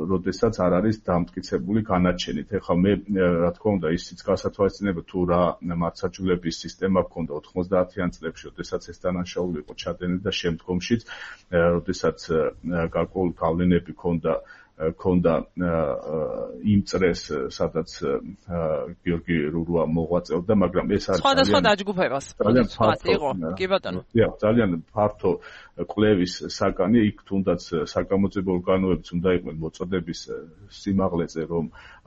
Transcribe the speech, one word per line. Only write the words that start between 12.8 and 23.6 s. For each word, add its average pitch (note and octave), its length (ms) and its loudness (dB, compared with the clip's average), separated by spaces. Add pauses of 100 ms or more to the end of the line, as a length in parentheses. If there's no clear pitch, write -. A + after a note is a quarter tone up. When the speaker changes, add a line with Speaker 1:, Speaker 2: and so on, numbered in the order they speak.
Speaker 1:
გარკვეული F2 480 -2
გავლენები E2+ 580 2
ქონდა E2 400 -2 (480)
ჰქონდა, E2+ 540 2
ა, - 100 0 (140)
ა, D#2+ 580 -2 (440)
იმ G#2 220 4
წრეს, F#2 400 0 (240)
სადაც, E2 500 -4
ა, E2 640 -6 (340)
გიორგი E2+ 420 -2 (100)
რურუა E2 380 0
მოღვაწეობდა, E2+ 720 0
მაგრამ F2 340 2
ეს G2 180 0
არის F#2+ 140 2
Speaker 2:
სხვადასხვა C#4 400 4
Speaker 1:
ძალიან, A#3+ 80 4
Speaker 2:
დაჯგუფებას, F#3 580 0
Speaker 1:
ძალიან A2 300 2
Speaker 2:
როგორც B2 160 4
ვთქვათ, G#2+ 180 4
Speaker 1:
ფართო, - 200 -2
Speaker 2:
იყო. G2 200 2
Speaker 1:
ა, E2 200 -4
Speaker 2:
კი G2 160 -4